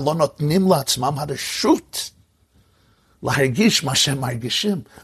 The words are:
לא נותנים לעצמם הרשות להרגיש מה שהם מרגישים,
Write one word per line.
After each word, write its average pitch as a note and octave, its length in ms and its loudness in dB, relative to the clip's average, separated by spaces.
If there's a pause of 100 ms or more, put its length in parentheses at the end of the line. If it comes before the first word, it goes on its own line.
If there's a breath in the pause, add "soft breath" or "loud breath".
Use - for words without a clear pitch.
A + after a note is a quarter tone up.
לא D3+ 100 2
נותנים E3 560 2
לעצמם C#3 480 0
הרשות - 920 -2 (1120)
להרגיש C3+ 600 2
מה C3 120 -2
שהם C#3 260 0
מרגישים, B2 600 -4 (220 loud breath)